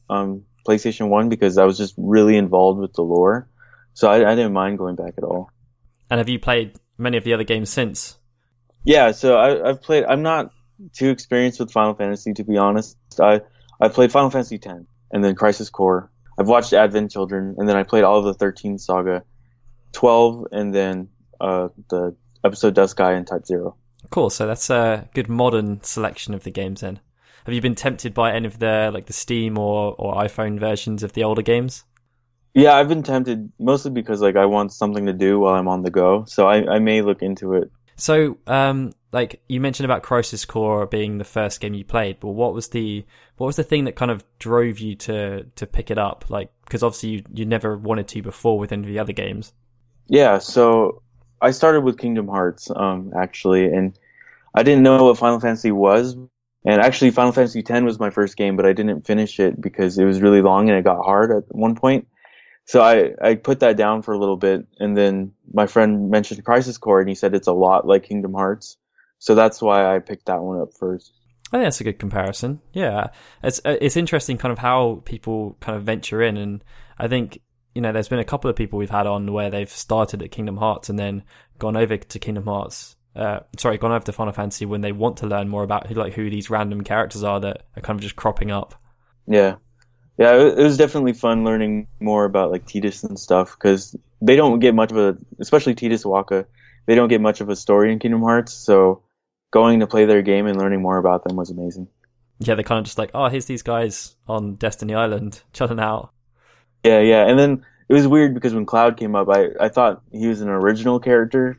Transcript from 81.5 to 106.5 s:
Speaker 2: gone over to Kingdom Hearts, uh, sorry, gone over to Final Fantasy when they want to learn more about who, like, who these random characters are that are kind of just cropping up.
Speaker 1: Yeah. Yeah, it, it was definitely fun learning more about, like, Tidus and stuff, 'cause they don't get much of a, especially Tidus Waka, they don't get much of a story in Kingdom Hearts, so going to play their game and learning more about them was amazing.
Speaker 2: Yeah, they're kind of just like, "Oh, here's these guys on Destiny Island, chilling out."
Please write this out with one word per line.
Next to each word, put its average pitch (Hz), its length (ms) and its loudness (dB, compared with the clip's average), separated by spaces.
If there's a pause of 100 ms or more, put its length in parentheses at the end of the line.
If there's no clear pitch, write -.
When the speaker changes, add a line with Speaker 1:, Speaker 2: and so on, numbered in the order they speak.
Speaker 2:
gone 110 180 -4
over 110 200 0
to - 240 -12
Kingdom 104 240 -10
Hearts, - 500 -10 (220)
uh, 104 240 -6 (180)
sorry, 113 180 -2
gone 117 160 -2
over 117 120 -2
to 104 80 -8
Final 107 200 -6
Fantasy 104 340 -8
when 104 160 -6
they 101 100 -6
want 110 260 -4
to 113 80 -10
learn 101 220 -4
more 101 160 -6
about 104 240 -6
who, 110 60 -10
like, 104 200 -6
who 107 160 -6
these 104 180 -8
random 104 340 -4
characters 104 420 -4
are 101 160 -4
that 98 240 -10 (120)
are - 60 -16
kind 107 160 -8
of 98 40 -12
just 101 140 -12
cropping 104 360 -4
up. - 240 -8 (500)
Speaker 1:
Yeah. 98 300 4 (600)
Yeah, 120 160 6
it, 135 240 6
it 139 40 6
was 147 140 4
definitely 139 380 2
fun 113 300 0
learning 107 440 -2 (100)
more 107 280 0
about, 98 240 0
like, 90 160 -6
Tidus 101 380 -6
and 98 140 -12
stuff, 92 400 0
'cause 95 380 0 (240)
they 120 160 6
don't 139 240 4
get 120 140 6
much 110 180 2
of 110 60 -2
a, 101 180 2 (240)
especially 143 340 2
Tidus 113 300 -4
Waka, 98 420 -2 (400)
they 113 80 4
don't 120 140 4
get 113 120 2
much 107 200 0
of 104 80 -8
a 101 80 -4
story 104 360 2
in 110 60 -4
Kingdom 113 240 -2
Hearts, 117 300 0
so 95 500 2 (480)
going 113 300 4
to 107 60 0
play 107 180 4
their 104 180 4
game 101 240 0
and 98 120 -2
learning 98 240 -2
more 92 160 -2
about 90 260 0
them 90 120 -6
was 90 140 -8
amazing. 90 380 -12 (520)
Speaker 2:
Yeah, 113 140 -2
they're 107 100 -4
kind 117 140 -2
of 110 60 -6
just - 140 -14
like, 107 160 -6
"Oh, 135 140 -2
here's 127 180 -6
these 127 160 -10
guys 117 520 -6 (140)
on 104 280 -6
Destiny 107 380 -6
Island, 107 480 -4 (120)
chilling 120 260 -4
out." 110 300 -6 (760)